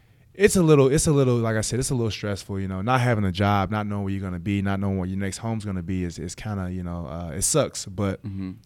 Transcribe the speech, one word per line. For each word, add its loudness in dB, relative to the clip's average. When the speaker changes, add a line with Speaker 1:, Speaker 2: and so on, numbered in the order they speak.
Speaker 1:
it's 4
a 6
little, 8
it's 2
a 4
little, 4
like 0
I 2
said, -2
it's -2
a -2
little 0
stressful, -6
you -4
know, -4
not 2
having 2
a 2
job, 2
not -2
knowing -4
where -2
you're -4
gonna -6
be, 0
not 0
knowing 0
what -2
your -4
next -4
home's -4
gonna -6
be -2
is, -6
is -8
kinda, -6
you -6
know, -6
uh, -8
it -4
sucks, 0
but -4
Speaker 2:
Mm-hmm. -6